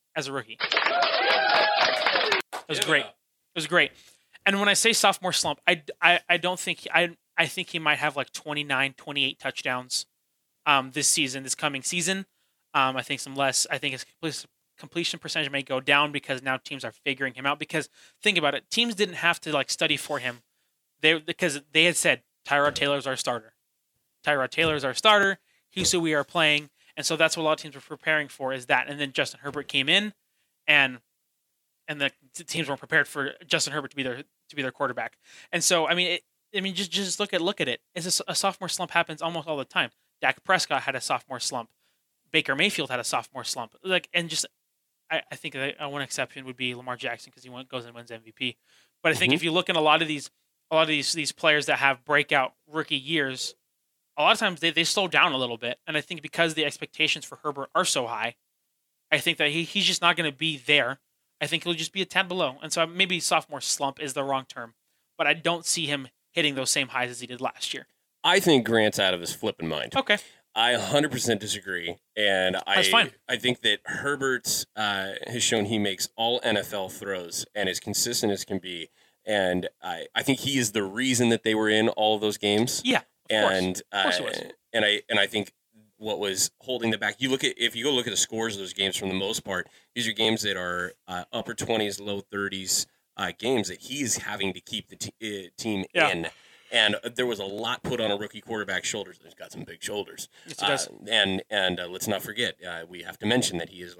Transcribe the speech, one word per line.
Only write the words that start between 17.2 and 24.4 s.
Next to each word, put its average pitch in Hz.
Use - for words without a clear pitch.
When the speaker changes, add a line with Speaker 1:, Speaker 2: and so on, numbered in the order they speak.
Speaker 1:
him 131
out. 143
Because 151
think 208
about 147
it, -
teams 233
didn't 185
have 165
to, 156
like, 139
study 151
for 143
him. 123
They, 156
because 156
they 160
had 170
said, 139
"Tyrod 143
Taylor's 143
our 131
starter. 113
Tyrod 135